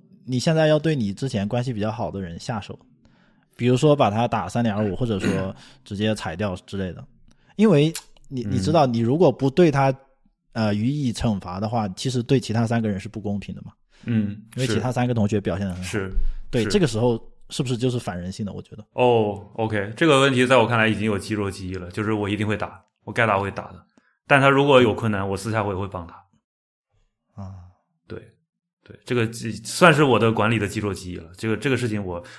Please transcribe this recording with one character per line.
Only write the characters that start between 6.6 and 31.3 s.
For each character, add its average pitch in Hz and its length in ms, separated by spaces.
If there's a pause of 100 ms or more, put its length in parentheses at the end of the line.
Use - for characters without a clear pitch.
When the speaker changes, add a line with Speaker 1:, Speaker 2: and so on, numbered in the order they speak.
Speaker 1:
类 92 160
的。 - 120 (520)
因 214 120
为 156 240 (360)
你， 127 160
Speaker 2:
嗯。 101 60
Speaker 1:
你 127 80
知 101 120
道， 160 140
你 117 140
如 117 180
果 175 120
不 135 200
对 175 200
他， 139 240 (600)
呃， 110 200
予 107 180
以 143 220
惩 107 260
罚 90 220
的 107 80
话， 110 200
其 92 200
实 123 120
对 131 160
其 117 140
他 113 160
三 117 140
个 110 80
人 98 100
是 - 80
不 104 140
公 202 180
平 - 160
的 - 60
嘛。 - 100 (320)
Speaker 2:
嗯， 107 280 (260)
Speaker 1:
因 123 40
为 131 60
其 101 140
他 123 100
三 123 160
个 123 60
同 113 120
学 104 140
表 95 180
现 101 80
得 92 80
很 90 80
好。 90 60
Speaker 2:
是。 95 220
是。 92 80 (320)
Speaker 1:
对， 120 140
Speaker 2:
是。 107 60
Speaker 1:
这 98 80
个 185 80
时 110 140
候 120 180 (320)
是 - 140
不 127 60
是 127 80
就 127 120
是 123 80
反 90 220
人 90 100
性 104 160
的， 95 60
我 - 100
觉 - 140
得？ 107 160
Speaker 2:
哦， 110 600
OK， 107 420
这 165 100
个 143 140
问 139 140
题 123 120
在 127 120
我 113 100
看 117 100
来 110 120
已 107 60
经 95 80
有 107 140
肌 101 180
肉 101 140
记 95 200
忆 92 60
了， 90 160
就 107 120
是 104 80
我 104 160
一 101 80
定 104 100
会 104 120
打， - 260 (220)
我 113 80
该 117 120
打 104 120
我 98 60
会 98 60
打 - 220
的。 92 140 (420)
但 139 140
他 139 80
如 139 160
果 135 160
有 113 120
困 113 160
难， 98 200
我 98 80
私 104 160
下 110 100
我 101 80
也 92 80
会 98 80
帮 92 180
他。 85 100 (1300)
Speaker 1:
啊。 95 140 (500)
Speaker 2:
对， - 140 (640)
对， - 220
这 127 100
个 117 120
记-， 113 260 (100)
算 175 300
是 147 100
我 123 160
的 113 140
管 110 180
理 117 80
的 101 80
肌 101 140
肉 98 120
记 90 200
忆 - 20
了。 85 220